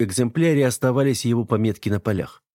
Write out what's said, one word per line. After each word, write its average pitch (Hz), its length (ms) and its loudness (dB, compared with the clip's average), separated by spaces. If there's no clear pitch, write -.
экземпляре 127 640 0
оставались 131 580 0
его 117 200 0
пометки 107 460 -2
на 101 100 0
полях. - 420 -4